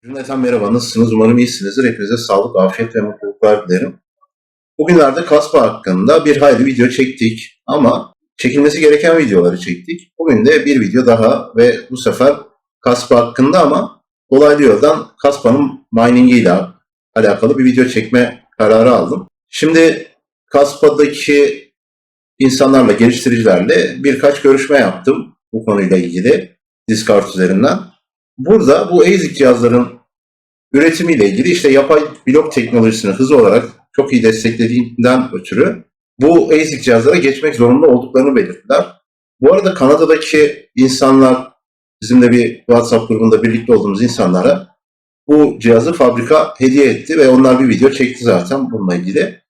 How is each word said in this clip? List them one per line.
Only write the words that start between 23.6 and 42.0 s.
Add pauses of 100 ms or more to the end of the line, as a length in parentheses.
birkaç
görüşme
yaptım (180)
bu
konuyla
ilgili (320)
Discord
üzerinden. (580)
Burada
bu
asic
cihazların (760)
üretimiyle
ilgili
işte
yapay (240)
blok
teknolojisini
hız
olarak (260)
çok
iyi
desteklediğinden
ötürü (360)
bu
asic
cihazlara
geçmek
zorunda
olduklarını
belirttiler. (560)
Bu
arada
Kanada'daki
insanlar, (500)